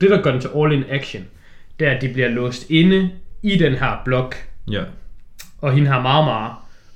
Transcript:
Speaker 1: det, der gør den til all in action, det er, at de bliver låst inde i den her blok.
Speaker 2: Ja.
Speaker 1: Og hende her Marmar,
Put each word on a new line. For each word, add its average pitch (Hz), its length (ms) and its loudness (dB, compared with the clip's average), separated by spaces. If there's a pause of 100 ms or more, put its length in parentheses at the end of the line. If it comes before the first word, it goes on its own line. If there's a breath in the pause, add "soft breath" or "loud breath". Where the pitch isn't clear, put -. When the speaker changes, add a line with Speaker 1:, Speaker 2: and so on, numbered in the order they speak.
Speaker 1:
det, 196 100 6
der 208 120 4
gør 151 100 2
den 127 80 -2
til - 160 -6
all 151 160 2
in 139 180 0
action, 135 320 -6 (560 soft breath)
det 151 100 2
er, - 40 4
at 131 100 -2
de 135 100 -2
bliver 123 160 0
låst 123 420 -4
inde 185 400 4 (320)
i 202 160 2
den 147 160 4
her 127 300 -2
blok. 127 300 -2 (360)
Speaker 2:
Ja. 98 120 -2 (800)
Speaker 1:
Og 139 120 0
hende 143 200 4
her 123 100 0
Marmar, 127 640 0 (320 soft breath)